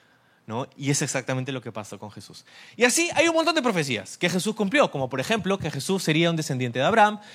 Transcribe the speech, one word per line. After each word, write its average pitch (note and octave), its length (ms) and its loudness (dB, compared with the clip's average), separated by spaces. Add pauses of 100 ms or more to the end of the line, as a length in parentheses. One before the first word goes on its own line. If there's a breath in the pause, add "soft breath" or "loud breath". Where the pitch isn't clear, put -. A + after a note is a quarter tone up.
(460 soft breath)
¿no? A2+ 300 -6
Y C#3 140 -2
es C#3+ 120 2
exactamente C3 500 -4
lo C3 80 -8
que A2+ 120 -14
pasó G#2 260 -12
con G#2 120 -14
Jesús. - 340 -20 (320 loud breath)
Y G#3+ 80 4
así D#4+ 300 2
hay D#4 140 4
un E4 60 2
montón D#4+ 200 2
de D#4 80 2
profecías C#3 560 -2
que F3 120 0
Jesús F#3 240 -2
cumplió, G#3+ 360 2
como C3+ 180 -4
por C3 100 -4
ejemplo G3 400 0
que E3 120 -4
Jesús F3+ 320 -2
sería E3 280 2
un E3+ 60 -2
descendiente B2+ 420 -4
de C3 60 2
Abraham, G#3 340 4 (160 loud breath)